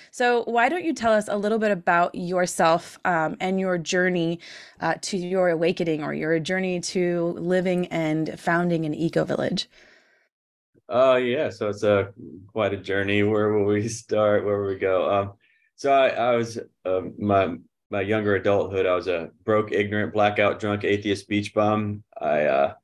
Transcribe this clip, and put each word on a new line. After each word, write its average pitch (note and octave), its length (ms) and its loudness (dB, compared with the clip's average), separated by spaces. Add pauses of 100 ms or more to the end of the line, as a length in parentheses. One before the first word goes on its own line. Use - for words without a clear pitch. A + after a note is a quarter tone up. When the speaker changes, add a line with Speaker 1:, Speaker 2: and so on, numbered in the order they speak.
Speaker 1:
So B3 360 0
why A#3 240 2
don't F4 140 -2
you D#4+ 120 -2
tell A3+ 180 2
us G#3+ 140 2
a G#3 100 -2
little G#3 220 0
bit G#3+ 100 0
about F3 460 2
yourself, F3 880 0
um, D#3+ 340 0
and F#3+ 200 -2
your F#3 180 0
journey, E3+ 600 0 (400)
uh, E3 220 -2
to - 160 -6
your F3+ 320 0
awakening E3 540 0
or D3 120 -4
your D#3 240 0
journey F#3 400 -2
to F3 580 -2
living F3+ 520 0
and D#3+ 500 -2
founding E3+ 440 0
an D3+ 120 -4
eco D#3+ 280 0
village? - 460 -4 (1200)
Speaker 2:
Uh, B2+ 320 4
yeah, B2 300 0
so G#2+ 180 -4
it's G#2 140 -4
a, G2+ 280 4 (360)
quite G2+ 260 0
a G2 40 -4
journey. G2 440 0
Where G#2+ 320 2
will G#2 120 2
we G#2 220 0
<laughs> - 0 -
start? G#2+ 580 0
Where G2+ 180 0
will G2 60 -2
we F#2+ 100 -6
go? F#2 340 2
Um, G2+ 200 -2 (420)
so C#3 160 -2
I, C3+ 160 6
I A#2+ 280 0
was, A2+ 220 -4 (280)
uh, F#2 160 0 (180)
my, G2 360 2 (340)
my G2+ 120 -4
younger G#2 340 0
adulthood, F#2+ 500 0
I F#2 100 2
was F2 120 -4
a E2+ 240 -4 (140)
broke, G#2+ 260 0
ignorant, G2+ 400 -2
blackout, G#2 480 2
drunk, G#2 240 -2
atheist G2+ 460 -2
beach G#2 240 -2
bum. G#2+ 500 0 (160)
I, D2+ 240 0
uh, C#2+ 300 2 (100)